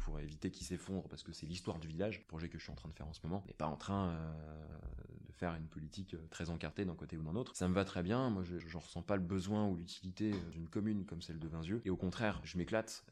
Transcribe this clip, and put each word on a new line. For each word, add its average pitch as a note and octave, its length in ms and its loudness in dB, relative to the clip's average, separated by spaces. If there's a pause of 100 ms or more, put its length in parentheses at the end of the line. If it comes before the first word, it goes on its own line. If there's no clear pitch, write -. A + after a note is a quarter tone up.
pour D2+ 200 0
éviter D2+ 300 -2
qu'il - 160 -6
s'effondre, F2+ 420 -2
parce D#2+ 140 -10
que E2 100 -10
c'est - 140 -8
l'histoire F2 320 -2
du D#2+ 100 -4
village, F2+ 300 0
le - 80 -20
projet D#2+ 240 -4
que E2 80 -6
je - 60 -10
suis D2+ 80 -8
en - 40 -6
train - 140 -8
de D2+ 40 -8
faire D2+ 140 -8
en D#2 60 -6
ce - 100 -12
moment, F2 180 0
on F#2 40 -10
n'est - 80 -10
pas D2+ 140 2
en D2 80 0
train, G2 340 2
euh, D#2 680 -4 (480)
de - 60 -12
faire E2+ 220 0
une D#2+ 120 -2
politique, D#2+ 460 -6
euh, D#2+ 160 -6
très D#2+ 220 -4
encartée E2 340 0
d'un F2 100 0
côté D2+ 220 -6
ou D#2+ 60 -2
d'un D#2 140 0
autre. A#2+ 200 -2
Ça F#2 100 4
me F2+ 80 6
va G2 120 6
très F#2 160 0
bien, A#2+ 260 4
moi G2 140 4
je, F2 160 -2
j'en E2 220 -6
ressens - 220 -6
pas G#2 140 4
le F#2+ 60 6
besoin G2 460 4
ou F#2 80 4
l'utilité, F#2 560 0
euh, F2 180 0
d'une E2 180 -4
commune G#2 380 2
comme E2+ 160 -6
celle D#2+ 160 -6
de D#2+ 100 -2
Vinzieux, D#2+ 360 0
et F#2+ 60 2
au F#2 60 4
contraire, F#2+ 480 4
je E2+ 140 -2
m'éclate, A2 540 2